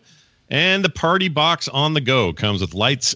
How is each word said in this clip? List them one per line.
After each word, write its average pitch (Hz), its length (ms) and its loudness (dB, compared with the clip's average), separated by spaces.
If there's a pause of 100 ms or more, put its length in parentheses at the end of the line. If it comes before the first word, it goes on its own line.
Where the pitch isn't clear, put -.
(500)
And 185 360 0
the 170 40 4
Party 185 400 0
Box 156 400 0
on 147 240 0
the 151 80 0
Go 120 300 2
comes 104 300 -2
with 82 140 -6
lights 127 400 0